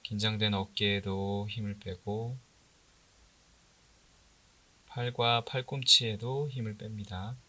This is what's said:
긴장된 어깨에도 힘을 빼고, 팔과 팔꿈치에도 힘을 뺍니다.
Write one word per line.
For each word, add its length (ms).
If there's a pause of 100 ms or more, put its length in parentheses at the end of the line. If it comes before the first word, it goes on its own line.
긴장된 520
어깨에도 960
힘을 300
빼고, 580 (2500)
팔과 580
팔꿈치에도 1040
힘을 280
뺍니다. 600 (120)